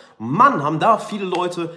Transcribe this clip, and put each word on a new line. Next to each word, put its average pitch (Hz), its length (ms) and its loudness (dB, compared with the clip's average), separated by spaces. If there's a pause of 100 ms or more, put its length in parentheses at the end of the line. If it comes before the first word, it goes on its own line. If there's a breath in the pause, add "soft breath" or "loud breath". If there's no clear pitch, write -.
(180 loud breath)
Mann, 170 440 2
haben 156 160 -2
da 208 200 4
viele 202 260 -8
Leute 175 520 -4